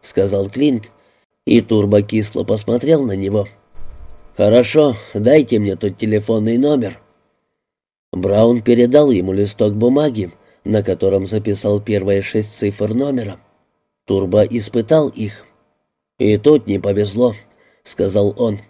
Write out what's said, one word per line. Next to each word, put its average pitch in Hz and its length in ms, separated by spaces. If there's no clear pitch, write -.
сказал 98 480
Клинк, 123 360
и 117 160
Турбо 104 400
кисло 104 420
посмотрел 120 600
на 104 120
него. 98 320
«Хорошо, 123 640
дайте 120 460
мне 101 160
тот 98 220
телефонный 110 600
номер». 131 420
Браун 107 520
передал 123 480
ему 95 200
листок 101 440
бумаги, 117 560
на 104 180
котором 95 460
записал 104 520
первые 98 440
шесть 104 340
цифр 104 380
номера. 123 440
Турбо 98 380
испытал 120 680
их. - 360
«И 104 200
тут 143 280
не 98 140
повезло», 104 560
сказал 101 540
он. 107 220